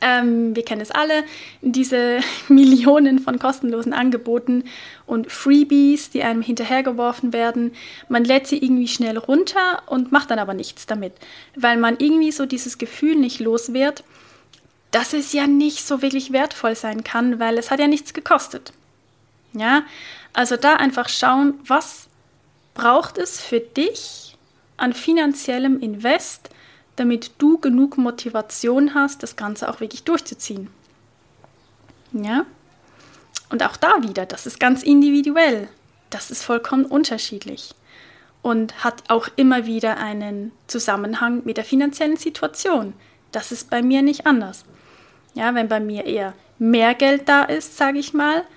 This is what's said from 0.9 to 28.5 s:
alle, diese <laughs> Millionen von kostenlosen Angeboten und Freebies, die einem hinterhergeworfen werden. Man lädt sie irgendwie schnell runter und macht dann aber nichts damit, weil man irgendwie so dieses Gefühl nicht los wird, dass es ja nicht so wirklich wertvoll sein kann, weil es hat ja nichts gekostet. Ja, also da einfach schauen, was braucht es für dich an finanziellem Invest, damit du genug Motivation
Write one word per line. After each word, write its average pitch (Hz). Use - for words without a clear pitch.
alle, 302
diese 247
<laughs> -
Millionen 269
von 247
kostenlosen 254
Angeboten 247
und 226
Freebies, 285
die -
einem 226
hinterhergeworfen 240
werden. 233
Man 240
lädt 262
sie 285
irgendwie 254
schnell 226
runter 359
und 254
macht 277
dann 226
aber 196
nichts -
damit, 202
weil 240
man 233
irgendwie 311
so 285
dieses 254
Gefühl 294
nicht 254
los 226
wird, 277
dass -
es 285
ja 285
nicht 294
so 269
wirklich 269
wertvoll 262
sein 220
kann, 233
weil 226
es 233
hat 269
ja 294
nichts 294
gekostet. -
Ja, 226
also 240
da 285
einfach 262
schauen, 277
was -
braucht 247
es 359
für -
dich -
an 254
finanziellem 269
Invest, 233
damit 240
du 311
genug 277
Motivation 240